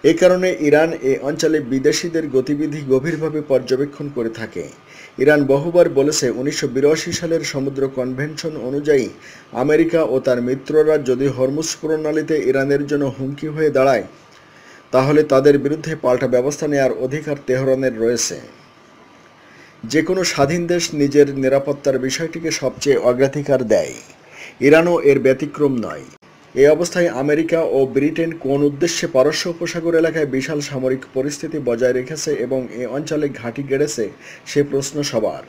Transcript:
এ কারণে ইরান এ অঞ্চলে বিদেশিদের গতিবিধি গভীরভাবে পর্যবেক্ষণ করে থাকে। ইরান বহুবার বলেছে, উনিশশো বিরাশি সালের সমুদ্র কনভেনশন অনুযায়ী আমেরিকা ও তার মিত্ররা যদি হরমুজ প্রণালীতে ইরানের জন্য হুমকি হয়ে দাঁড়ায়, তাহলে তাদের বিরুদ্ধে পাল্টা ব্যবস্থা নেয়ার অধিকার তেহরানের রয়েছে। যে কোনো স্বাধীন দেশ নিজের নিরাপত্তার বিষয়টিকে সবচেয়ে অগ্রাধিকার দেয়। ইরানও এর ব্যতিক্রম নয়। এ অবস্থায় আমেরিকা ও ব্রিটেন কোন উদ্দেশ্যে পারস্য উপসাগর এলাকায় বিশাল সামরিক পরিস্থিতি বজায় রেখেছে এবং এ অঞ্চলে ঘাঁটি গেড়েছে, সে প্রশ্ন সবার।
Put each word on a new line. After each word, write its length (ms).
এ 100
কারণে 360
ইরান 240
এ 100
অঞ্চলে 360
বিদেশিদের 540
গতিবিধি 440
গভীরভাবে 520
পর্যবেক্ষণ 680
করে 300
থাকে। 240
ইরান 240
বহুবার 380
বলেছে, 420
উনিশশো 360
বিরাশি 460
সালের 300
সমুদ্র 460
কনভেনশন 640
অনুযায়ী 380
আমেরিকা 360
ও 60
তার 220
মিত্ররা 540
যদি 180
হরমুজ 500
প্রণালীতে 580
ইরানের 380
জন্য 180
হুমকি 320
হয়ে 300
দাঁড়ায়, 280
তাহলে 320
তাদের 400
বিরুদ্ধে 320
পাল্টা 320
ব্যবস্থা 400
নেয়ার 260
অধিকার 400
তেহরানের 580
রয়েছে। 340
যে 200
কোনো 200
স্বাধীন 440
দেশ 160
নিজের 340
নিরাপত্তার 560
বিষয়টিকে 520
সবচেয়ে 580
অগ্রাধিকার 520
দেয়। 220
ইরানও 340
এর 180
ব্যতিক্রম 540
নয়। 200
এ 100
অবস্থায় 340
আমেরিকা 380
ও 20
ব্রিটেন 360
কোন 140
উদ্দেশ্যে 380
পারস্য 420
উপসাগর 460
এলাকায় 400
বিশাল 260
সামরিক 400
পরিস্থিতি 460
বজায় 400
রেখেছে 320
এবং 140
এ 60
অঞ্চলে 400
ঘাঁটি 240
গেড়েছে, 420
সে 160
প্রশ্ন 400
সবার। 460